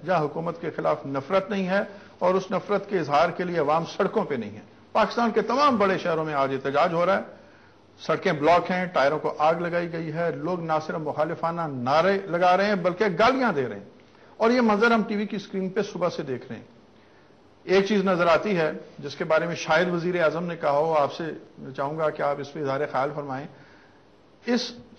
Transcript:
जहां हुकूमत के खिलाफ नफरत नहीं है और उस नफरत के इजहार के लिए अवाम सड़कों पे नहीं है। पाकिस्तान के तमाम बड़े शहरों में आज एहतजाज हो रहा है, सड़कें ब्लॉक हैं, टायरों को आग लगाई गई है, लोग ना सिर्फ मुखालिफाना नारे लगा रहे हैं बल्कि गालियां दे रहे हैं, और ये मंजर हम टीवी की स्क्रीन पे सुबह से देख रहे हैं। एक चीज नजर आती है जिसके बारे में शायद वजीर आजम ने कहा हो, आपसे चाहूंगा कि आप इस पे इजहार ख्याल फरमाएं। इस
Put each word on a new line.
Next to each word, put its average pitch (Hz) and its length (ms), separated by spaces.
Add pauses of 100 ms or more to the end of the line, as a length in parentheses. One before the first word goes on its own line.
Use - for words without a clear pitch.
जहां 170 180
हुकूमत 165 380
के 160 100
खिलाफ 151 360
नफरत 180 440
नहीं 196 140
है 196 260 (320)
और 185 140
उस 185 160
नफरत 196 380
के 202 60
इजहार 156 340
के 180 140
लिए 175 120
अवाम 156 280
सड़कों 196 400
पे 147 120
नहीं 107 140
है। 104 120 (320)
पाकिस्तान 220 380
के 220 100
तमाम 254 360
बड़े 190 200
शहरों 160 260
में 156 100
आज 135 180
एहतजाज 139 400
हो 170 120
रहा 190 120
है, - 100 (800)
सड़कें 160 340
ब्लॉक 170 240
हैं, 180 280
टायरों 147 260
को 151 100
आग 165 340
लगाई 175 240
गई 165 200
है, 156 380
लोग 175 180
ना 160 160
सिर्फ 165 220
मुखालिफाना 160 640
नारे 156 640
लगा 180 240
रहे 196 120
हैं 202 160
बल्कि 185 260
गालियां 226 460
दे 139 80
रहे 107 160
हैं, 95 100 (520)
और 226 120
ये 254 80
मंजर 226 320
हम 220 100
टीवी 208 240
की 202 120
स्क्रीन 190 320
पे 202 120
सुबह 175 260
से 165 140
देख 127 280
रहे 110 80
हैं। - 100 (960)
एक 196 220
चीज 202 180
नजर 175 220
आती 170 240
है 160 320 (160)
जिसके 143 240
बारे 160 220
में 170 80
शायद 165 340
वजीर 175 340
आजम 156 200
ने 170 140
कहा 151 160
हो, 156 200
आपसे 147 500 (340)
चाहूंगा 151 340
कि 151 120
आप 143 180
इस 139 80
पे 160 120
इजहार 139 260
ख्याल 139 240
फरमाएं। 143 380 (1000)
इस 233 300 (200)